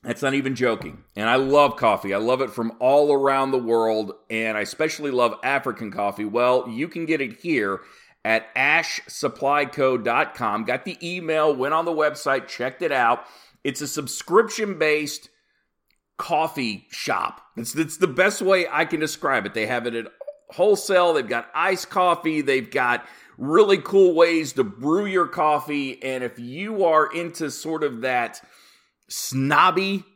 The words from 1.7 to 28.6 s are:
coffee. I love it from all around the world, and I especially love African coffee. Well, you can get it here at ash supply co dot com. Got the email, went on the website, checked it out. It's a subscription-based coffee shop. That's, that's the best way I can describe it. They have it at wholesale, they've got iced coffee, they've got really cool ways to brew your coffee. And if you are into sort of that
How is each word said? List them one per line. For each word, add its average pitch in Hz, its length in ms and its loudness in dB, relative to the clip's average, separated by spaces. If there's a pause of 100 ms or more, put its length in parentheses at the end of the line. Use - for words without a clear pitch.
coffee. 98 380 2
I 98 60 0
love 123 200 0
it 127 120 -2
from 113 280 -4
all 143 320 4
around 135 400 2
the 135 60 2
world, 113 560 0 (160)
and 110 280 -2
I 104 40 -2
especially 147 500 -4
love 120 320 2
African 127 480 -2
coffee. 101 320 -4
Well, 123 460 2
you 120 180 -6
can 165 180 -12
get 156 140 -2
it 120 220 -8
here 107 400 -2 (420)
at 110 320 0
ash 147 520 0
supply 143 580 -2
co 131 320 0
dot 120 380 -2
com. 107 280 -2
Got 123 220 -4
the - 180 -10
email, 160 500 0
went 135 200 -2
on 165 100 0
the 170 80 -2
website, 147 560 0
checked 127 340 -6
it 160 120 0
out. 123 320 2 (400)
It's 139 160 -4
a 147 80 -8
subscription-based 156 1400 0 (880)
coffee 151 760 -4
shop. - 500 -4 (160)
That's, 117 160 -10
that's 160 240 -4
the 185 100 2
best 180 340 0
way 185 280 2
I 156 160 0
can 160 160 -4
describe 135 440 -2
it. 98 80 -8
They 110 120 -2
have 117 200 -4
it 117 100 -4
at 117 120 -6 (440)
wholesale, 185 600 2
they've 135 140 0
got 117 260 -4
iced 180 360 -2
coffee, 170 520 0
they've 135 280 0
got 123 360 0 (320)
really 196 400 6
cool 185 380 4
ways 165 380 4
to 135 100 0
brew 139 420 -2
your 185 220 2
coffee. 147 760 -2
And 131 200 -4
if 120 160 -8
you 190 460 -4
are 156 280 4
into 165 360 -6
sort 156 340 -6
of 123 180 -4
that 123 400 -2 (680)